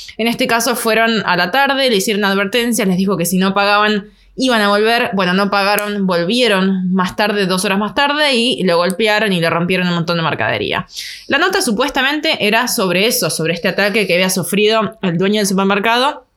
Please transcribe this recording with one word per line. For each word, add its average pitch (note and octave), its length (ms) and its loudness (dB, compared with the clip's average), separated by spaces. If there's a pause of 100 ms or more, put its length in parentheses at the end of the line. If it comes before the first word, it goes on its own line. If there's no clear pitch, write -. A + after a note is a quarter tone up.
(180)
En A3 80 -2
este A#3 220 0
caso A#3 280 0
fueron A3+ 520 0
a F3 100 2
la F3+ 140 0
tarde, C4+ 400 2
le G3+ 60 2
hicieron G3+ 280 0
advertencia, G3+ 600 0
les F#3 120 2
dijo F#3+ 180 0
que E3 100 -2
si F#3 120 -2
no F#3+ 160 2
pagaban G#3 540 2 (280)
iban B3 280 2
a G3+ 60 2
volver. A3 440 2
Bueno, F#3 220 0
no G3+ 160 0
pagaron, G3+ 560 0
volvieron F#3 840 0
más F#3 240 -2
tarde, G#3 300 0
dos F#3 180 -2
horas G3 140 0
más G3+ 160 -2
tarde, C#4+ 400 0
y A#3 300 0
lo F3 140 2
golpearon G#3 560 0
y F3 60 0
le E3 120 2
rompieron F3+ 360 0
un F3 60 0
montón E3+ 240 -2
de E3 60 -2
mercadería. G#2+ 640 -2 (400)
La C#4 100 0
nota F#4+ 240 0
supuestamente C#4 840 -2
era A3+ 200 2
sobre F#3+ 380 0
eso, G3+ 240 0
sobre E3 240 -2
este F#3 140 -4
ataque G3 400 0
que E3+ 80 2
había F#3 160 0
sufrido G#3 720 0
el E3 160 -2
dueño G#3 220 0
del F#3+ 60 0
supermercado G3+ 800 0 (120)